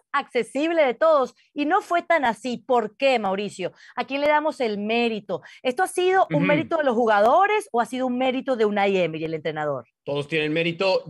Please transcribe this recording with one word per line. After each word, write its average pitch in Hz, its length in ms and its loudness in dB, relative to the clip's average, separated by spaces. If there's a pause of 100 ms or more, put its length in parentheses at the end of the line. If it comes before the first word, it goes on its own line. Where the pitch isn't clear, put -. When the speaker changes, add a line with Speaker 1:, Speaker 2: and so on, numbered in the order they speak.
(140)
Speaker 1:
accesible 285 720 0
de 247 80 2
todos". 302 420 2 (180)
Y 285 120 -4
no 359 160 2
fue 349 220 -2
tan 330 200 0
así. 240 420 -4
¿Por 233 300 0
qué, 269 240 2
Mauricio? 196 540 -6 (240)
¿A 247 100 -4
quién 277 140 -6
le 294 60 0
damos 302 340 0
el 214 160 -2
mérito? 214 640 -2 (200)
¿Esto 254 220 0
ha 370 40 0
sido 370 420 2
un - 80 0
Speaker 2:
Ujú. 285 80 2
Speaker 1:
mérito 294 320 0
de 302 80 0
los 247 100 0
jugadores 254 800 2
o 233 80 0
ha 220 40 0
sido 254 220 -4
un 247 100 -4
mérito 262 380 -2
de 220 80 0
Unai 202 340 2
Emery, 160 280 -2
el 160 80 -6
entrenador? 151 520 -4 (200)
Speaker 2:
Todos 143 240 -6
tienen 151 240 -2
mérito. 170 560 0